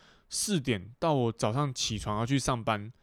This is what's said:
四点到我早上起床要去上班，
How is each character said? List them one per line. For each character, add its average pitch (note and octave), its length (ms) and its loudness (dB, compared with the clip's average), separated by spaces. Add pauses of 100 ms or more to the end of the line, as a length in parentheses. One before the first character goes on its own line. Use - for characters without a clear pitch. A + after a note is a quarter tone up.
(300)
四 - 280 0
点 G#2+ 320 -2 (100)
到 E3 140 2
我 A#2+ 160 4
早 A2 220 0
上 C#3 220 0
起 - 260 -4
床 G#2+ 180 -2
要 A#2 80 0
去 C3+ 140 2
上 B2 240 0
班， G#2 260 -2 (140)